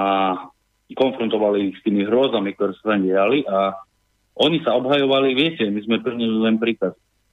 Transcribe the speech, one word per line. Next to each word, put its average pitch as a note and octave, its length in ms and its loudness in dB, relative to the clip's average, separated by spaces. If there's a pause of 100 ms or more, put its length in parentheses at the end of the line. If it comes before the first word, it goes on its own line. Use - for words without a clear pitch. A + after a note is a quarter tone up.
(920)
konfrontovali G#2 800 0
ich - 80 -20
s - 40 -20
tými G2+ 200 0
hrôzami, A2+ 480 0
ktoré G2 240 -4
sa A2 160 -2
tam G2+ 80 2
diali G2 480 2
a G2 240 0 (640)
oni D#3 240 2
sa - 160 0
obhajovali, C3+ 560 2
viete, D#3 320 0
my G#2 160 -4
sme A2+ 160 0
plnili A#2 400 -2
len A2+ 160 2
príkaz. A2 400 -2 (380)